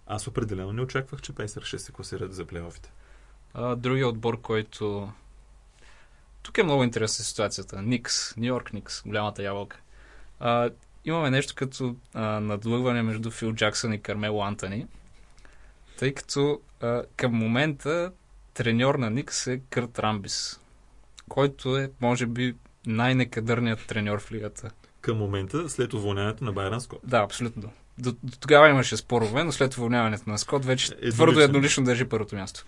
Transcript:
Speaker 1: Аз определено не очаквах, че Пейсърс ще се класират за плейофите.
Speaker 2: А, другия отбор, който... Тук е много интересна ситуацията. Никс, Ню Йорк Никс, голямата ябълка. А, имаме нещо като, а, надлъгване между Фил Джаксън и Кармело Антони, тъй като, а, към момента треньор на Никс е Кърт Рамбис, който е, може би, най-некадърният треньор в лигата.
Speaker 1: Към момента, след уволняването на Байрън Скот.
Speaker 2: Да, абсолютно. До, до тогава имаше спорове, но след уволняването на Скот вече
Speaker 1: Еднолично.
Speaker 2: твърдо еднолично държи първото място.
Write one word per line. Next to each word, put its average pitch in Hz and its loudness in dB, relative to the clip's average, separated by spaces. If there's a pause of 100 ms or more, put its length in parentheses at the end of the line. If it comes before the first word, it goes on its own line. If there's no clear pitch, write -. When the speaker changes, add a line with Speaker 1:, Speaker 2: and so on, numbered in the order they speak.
Speaker 1:
Аз 107 -6
определено 104 -4
не 120 -4
очаквах, 131 -6
че 135 -12
Пейсърс - -8
ще - -8
се - -14
класират 95 -10
за 92 -10
плейофите. 85 -12 (600)
Speaker 2:
А, 120 -4
другия 123 0
отбор, 113 -2
който... 104 -4 (1300)
Тук - -8
е 226 6
много 143 4
интересна 110 0
ситуацията. 98 -4
Никс, - -2
Ню 117 -2
Йорк 123 -4
Никс, - -10
голямата 104 -4
ябълка. 101 -6 (640)
А, 120 2 (360)
имаме 156 0
нещо 135 0
като, 131 -4 (180)
а, 107 -2
надлъгване 117 0
между 110 -2
Фил 113 -4
Джаксън 110 2
и 104 -4
Кармело 104 -2
Антони, 101 -6 (1120)
тъй 135 0
като, 143 0 (200)
а, 120 0 (120)
към 123 0
момента 143 0 (420)
треньор 120 2
на 120 0
Никс - -4
е 127 -2
Кърт 120 -4
Рамбис, 107 -2 (680)
който 135 0
е, 135 -4 (100)
може 123 2
би, 120 -2 (320)
най-некадърният 120 0
треньор 104 -2
в - -12
лигата. 107 -10 (320)
Speaker 1:
Към 117 0
момента, 101 -2
след 120 -2
уволняването 104 -2
на 110 -2
Байрън 98 -2
Скот. - -14
Speaker 2:
Да, 127 2
абсолютно. 107 -2 (260)
До, 123 -4
до 131 -10
тогава 151 10
имаше 123 4
спорове, 120 2
но 165 0
след 139 0
уволняването 117 0
на 104 -2
Скот 139 -2
вече 131 0
Speaker 1:
Еднолично. 120 -2
Speaker 2:
твърдо 156 8
еднолично 139 6
държи 123 2
първото 107 -2
място. 95 -10